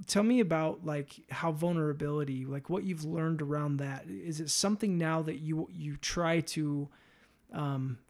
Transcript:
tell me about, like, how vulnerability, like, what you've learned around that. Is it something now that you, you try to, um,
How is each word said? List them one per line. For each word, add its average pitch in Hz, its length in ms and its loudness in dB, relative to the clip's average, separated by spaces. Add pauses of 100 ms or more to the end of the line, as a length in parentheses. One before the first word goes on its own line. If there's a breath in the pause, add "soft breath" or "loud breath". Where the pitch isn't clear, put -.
tell 202 160 2
me 240 180 6
about, 165 460 2
like, 147 340 -4 (100)
how 165 220 0
vulnerability, 151 920 0
like, 139 240 -6
what 190 140 0
you've 165 200 -4
learned 160 380 0
around 147 360 0
that. 139 300 -6
Is 170 320 -6
it 156 80 -4
something 202 480 2
now 160 240 2
that 156 200 -2
you, 156 300 -2
you 147 280 -6
try 165 420 2
to, 147 480 0 (640 soft breath)
um, 135 460 -2 (120)